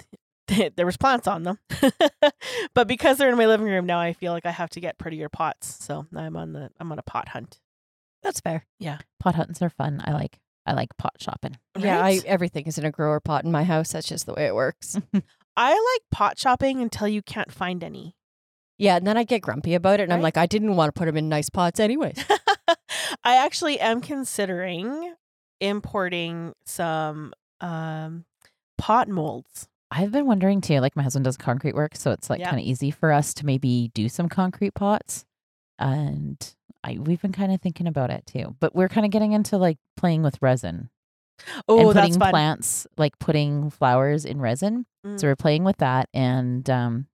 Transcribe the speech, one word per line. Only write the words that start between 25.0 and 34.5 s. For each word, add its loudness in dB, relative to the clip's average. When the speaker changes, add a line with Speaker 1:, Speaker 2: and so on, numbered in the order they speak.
Speaker 1:
importing -4
some, -6
um, -8
pot 2
molds. -6
Speaker 3:
I've 0
been 0
wondering 4
too, 2
like, 0
my 0
husband 0
does 0
concrete -2
work, -2
so -2
it's, -4
like, -2
Speaker 1:
Yeah. -4
Speaker 3:
kinda -2
easy -2
for 2
us 2
to -6
maybe 0
do 0
some -2
concrete -2